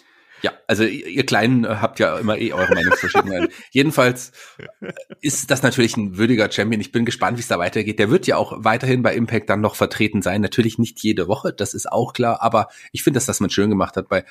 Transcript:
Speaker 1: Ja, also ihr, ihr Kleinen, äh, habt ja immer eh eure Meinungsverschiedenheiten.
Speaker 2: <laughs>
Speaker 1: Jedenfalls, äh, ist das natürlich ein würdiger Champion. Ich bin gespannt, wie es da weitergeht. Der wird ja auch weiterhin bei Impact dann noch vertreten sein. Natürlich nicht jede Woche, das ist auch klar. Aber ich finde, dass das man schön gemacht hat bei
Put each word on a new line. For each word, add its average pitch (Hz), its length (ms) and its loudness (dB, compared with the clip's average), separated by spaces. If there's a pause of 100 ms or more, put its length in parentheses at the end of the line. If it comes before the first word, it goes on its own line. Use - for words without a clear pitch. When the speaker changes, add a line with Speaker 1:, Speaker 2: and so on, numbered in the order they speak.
(420)
Speaker 1:
Ja, - 120 -2 (140)
also 107 160 2
ihr, 110 240 -2
ihr 127 180 -2
Kleinen, 117 400 2
äh, 107 160 -2
habt - 180 -2
ja 82 180 2
immer 107 200 -2
eh 110 160 -2
eure 95 200 2
Meinungsverschiedenheiten. 90 760 0 (120)
Speaker 2:
<laughs> - 100 -20
Speaker 1:
Jedenfalls, 131 600 2 (260)
äh, - 340 -14 (300)
ist - 300 -4
das - 120 0
natürlich 120 340 2
ein 101 200 -4
würdiger 110 340 2
Champion. 110 280 0
Ich - 140 -6
bin 117 100 0
gespannt, 110 340 -2
wie 120 40 -8
es - 60 -8
da 98 120 0
weitergeht. 104 400 -2
Der 104 100 4
wird 180 180 2
ja 101 100 2
auch - 200 -2
weiterhin 123 440 0
bei 107 140 2
Impact 113 340 0
dann 101 100 0
noch 104 160 0
vertreten 104 460 0
sein. 95 200 0
Natürlich 110 360 0
nicht - 240 -2
jede 92 260 0
Woche, 110 240 -2
das - 220 -6
ist - 180 -8
auch 120 220 -2
klar. 117 280 -2
Aber 110 260 2 (240)
ich - 120 -8
finde, 139 140 2
dass 117 80 0
das - 160 -4
man 95 80 2
schön 101 200 2
gemacht 95 280 0
hat 92 100 -4
bei 95 240 0